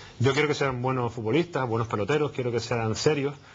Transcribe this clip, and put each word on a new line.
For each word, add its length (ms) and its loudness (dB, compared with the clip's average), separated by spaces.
Yo 140 4
quiero 160 4
que 40 0
sean 280 0
buenos 320 0
futbolistas, 540 0
buenos 200 0
peloteros, 440 0
quiero 200 -4
que 80 0
sean 360 -2
serios, 400 0